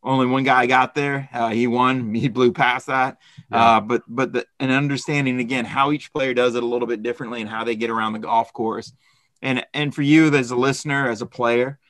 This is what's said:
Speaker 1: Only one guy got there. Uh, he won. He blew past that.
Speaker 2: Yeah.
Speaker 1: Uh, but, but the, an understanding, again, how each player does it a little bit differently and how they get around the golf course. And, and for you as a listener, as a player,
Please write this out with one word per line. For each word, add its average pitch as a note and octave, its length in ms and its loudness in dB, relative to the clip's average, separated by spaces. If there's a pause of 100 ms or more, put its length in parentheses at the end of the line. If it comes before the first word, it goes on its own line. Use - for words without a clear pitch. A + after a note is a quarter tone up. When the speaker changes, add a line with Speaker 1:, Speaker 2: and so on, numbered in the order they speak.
Speaker 1:
Only C3 220 2
one C3 160 2
guy B2+ 240 4
got B2+ 300 2
there. C#3 360 -4
Uh, A#2 180 -2
he A#2 180 0
won. B2 440 0
He A#2 160 0
blew A#2+ 240 2
past B2 360 0
that. C3 300 -2 (340)
Speaker 2:
Yeah. A#2 240 6
Speaker 1:
Uh, A2 40 4
but, A2+ 280 -2
but A#2 240 -4
the, B2 120 -2 (140)
an C3 140 -2
understanding, C#3 640 0
again, B2 260 -2
how C#3 280 0
each D3 200 -8
player C3+ 220 -2
does B2 220 2
it A#2+ 80 -2
a - 20 -2
little A#2+ 220 -2
bit A2 160 -4
differently A#2+ 360 -6
and G#2+ 80 -8
how A2+ 140 -6
they A#2 140 -2
get A2+ 120 -4
around A2 260 -2
the A2 40 -6
golf A2+ 340 -2
course. A2 400 -6 (500)
And, B2+ 300 -4
and D3 220 -4
for D3+ 80 -4
you D#3 320 6
as B2+ 160 2
a B2 60 -2
listener, C#3 520 0
as A2+ 140 -4
a A#2 40 -8
player, B2 520 -2 (120)